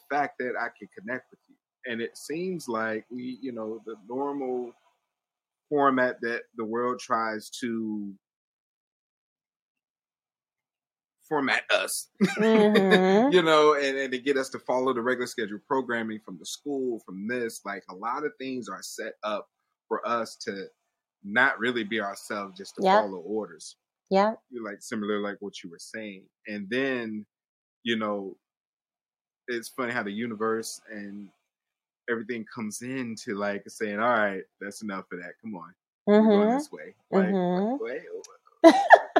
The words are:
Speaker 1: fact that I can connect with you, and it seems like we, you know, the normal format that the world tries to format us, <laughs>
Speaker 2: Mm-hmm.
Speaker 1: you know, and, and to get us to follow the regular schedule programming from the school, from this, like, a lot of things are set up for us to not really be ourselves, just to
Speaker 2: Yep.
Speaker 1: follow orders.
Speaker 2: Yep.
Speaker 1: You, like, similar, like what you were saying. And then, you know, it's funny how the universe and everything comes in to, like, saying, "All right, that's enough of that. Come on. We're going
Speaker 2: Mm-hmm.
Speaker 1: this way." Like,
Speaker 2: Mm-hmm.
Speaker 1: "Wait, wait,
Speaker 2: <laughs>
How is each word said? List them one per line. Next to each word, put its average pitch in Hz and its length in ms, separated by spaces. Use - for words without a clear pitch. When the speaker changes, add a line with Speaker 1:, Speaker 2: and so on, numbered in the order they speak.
Speaker 1:
fact 139 300
that 123 200
I 117 100
can 101 180
connect 120 340
with - 80
you, - 60
and 113 100
it - 160
seems 170 520
like 110 420
we, 123 300
you 131 120
know, 110 320
the 110 100
normal 131 640
format 131 520
that 117 220
the 113 80
world 123 340
tries 113 500
to 107 520
format 131 420
us, - 380
<laughs> - 160
Speaker 2:
Mm-hmm. 208 960
Speaker 1:
you 180 100
know, 151 320
and, 139 240
and 135 140
to 127 80
get 135 180
us 131 120
to 120 100
follow 131 340
the 117 80
regular 123 260
schedule 104 400
programming 117 560
from 95 140
the - 80
school, 131 600
from 98 220
this, 120 380
like, 101 240
a 90 60
lot 120 300
of 147 140
things 127 300
are 95 140
set - 300
up 104 240
for 107 200
us 113 280
to 98 300
not 120 360
really 120 240
be 107 160
ourselves, 101 580
just 98 180
to 104 80
Speaker 2:
Yep. 190 100
Speaker 1:
follow 101 260
orders. 87 560
Speaker 2:
Yep. 208 280
Speaker 1:
You, 117 120
like, 101 180
similar, 104 380
like 101 200
what 98 240
you 87 80
were 82 80
saying. 104 460
And 104 220
then, 120 560
you 117 140
know, 101 400
it's 117 220
funny 127 240
how 120 100
the 101 80
universe 110 680
and 101 380
everything 113 440
comes 107 280
in 123 340
to, 110 100
like, 101 340
saying, 104 300
"All 117 100
right, 104 340
that's 101 220
enough 98 280
of 90 80
that. 87 220
Come 110 140
on. 90 180
We're 220 100
going 208 200
Speaker 2:
Mm-hmm. 247 80
Speaker 1:
this 302 140
way." - 240
Like, 190 240
Speaker 2:
Mm-hmm. 185 440
Speaker 1:
"Wait, 240 220
wait, 330 100
Speaker 2:
<laughs> 784 80